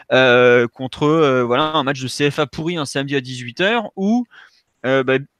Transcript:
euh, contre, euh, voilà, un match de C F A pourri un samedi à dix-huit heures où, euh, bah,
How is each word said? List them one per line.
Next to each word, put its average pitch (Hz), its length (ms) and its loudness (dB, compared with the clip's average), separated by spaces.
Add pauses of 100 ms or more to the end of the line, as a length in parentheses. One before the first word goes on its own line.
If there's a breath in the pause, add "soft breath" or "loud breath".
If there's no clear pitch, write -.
(120)
euh, 123 560 4
contre, - 360 -8
euh, 147 380 2
voilà, 135 320 0
un 156 100 0
match 135 160 -4
de 131 80 -8
C 143 220 0
F 156 100 -6
A 147 60 0
pourri 165 300 -6
un 151 100 -4
samedi 139 300 -6
à 135 40 0
dix-huit 123 400 -12
heures 214 360 -2
où, 220 300 0 (580 loud breath)
euh, 135 200 2
bah, 131 140 0 (220)